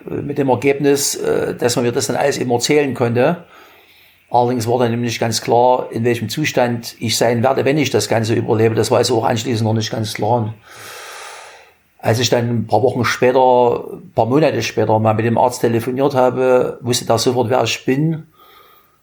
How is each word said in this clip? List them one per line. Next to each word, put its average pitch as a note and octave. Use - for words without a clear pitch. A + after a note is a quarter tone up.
mit -
dem C#3
Ergebnis, C#3
äh, -
dass A#2+
man B2
mir A#2+
das B2+
dann B2
alles C#3
eben B2+
erzählen C#3
konnte. B2
Allerdings A#2+
war A#2+
dann A#2
eben A#2+
nicht A#2+
ganz A#2
klar, B2
in A2+
welchem A2+
Zustand A#2+
ich A2+
sein A#2
werde, B2+
wenn C#3
ich C#3+
das G#2+
Ganze A2
überlebe. A2+
Das A2+
war A2
also A#2
auch A2+
anschließend A2+
noch A2
nicht A2
ganz A2
klar. A#2
Und A2
als A2+
ich A#2+
dann A#2+
ein A#2
paar A2
Wochen B2
später, B2
ein -
paar A2+
Monate C3
später A2
mal A2
mit A2
dem A#2
Arzt B2+
telefoniert B2+
habe, B2+
wusste A#2+
der A#2
sofort, A#2+
wer B2+
ich -
bin. D#3